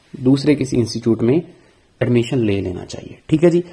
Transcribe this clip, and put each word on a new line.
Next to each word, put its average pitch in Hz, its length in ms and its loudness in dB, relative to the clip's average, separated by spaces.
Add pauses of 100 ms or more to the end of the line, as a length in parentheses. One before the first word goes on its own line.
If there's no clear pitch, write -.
(240)
दूसरे 139 320 2
किसी 131 220 -4
institute 113 460 0
में 139 180 2 (640)
admission 120 340 0
ले 104 240 0
लेना 92 240 -8
चाहिए, - 320 -16 (120)
ठीक 156 140 2
है 175 60 8
जी। 170 100 2 (140)